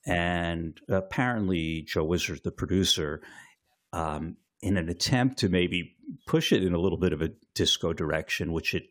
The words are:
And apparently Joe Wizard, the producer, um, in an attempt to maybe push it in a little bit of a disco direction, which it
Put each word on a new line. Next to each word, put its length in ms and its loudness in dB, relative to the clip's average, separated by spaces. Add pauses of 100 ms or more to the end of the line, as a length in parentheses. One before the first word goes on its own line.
And 800 -2
apparently 920 0
Joe 220 0
Wizard, 400 -2
the 80 -4
producer, 680 0 (720)
um, 440 -4 (260)
in 140 0
an 120 -2
attempt 520 0
to 80 2
maybe 480 0 (300)
push 260 2
it 100 4
in 120 2
a 40 2
little 200 2
bit 140 4
of 100 -2
a 100 -2 (220)
disco 380 0
direction, 600 -2
which 200 -2
it 180 -4